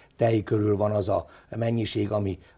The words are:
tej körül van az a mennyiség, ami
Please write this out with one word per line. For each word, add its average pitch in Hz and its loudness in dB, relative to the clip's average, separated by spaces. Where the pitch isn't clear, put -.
tej 113 2
körül 104 2
van 104 0
az 101 0
a 95 0
mennyiség, 113 -2
ami 101 -2